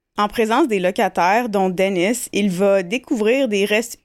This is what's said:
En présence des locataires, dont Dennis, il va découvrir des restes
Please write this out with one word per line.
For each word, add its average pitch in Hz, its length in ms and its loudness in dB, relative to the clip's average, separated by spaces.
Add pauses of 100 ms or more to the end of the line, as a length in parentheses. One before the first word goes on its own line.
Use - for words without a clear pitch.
(180)
En 208 120 0
présence 233 400 0
des 202 100 0
locataires, 190 680 0
dont 196 180 0
Dennis, 190 640 -2
il 202 180 0
va 196 320 2
découvrir 226 680 -2
des 202 160 0
restes 214 400 -2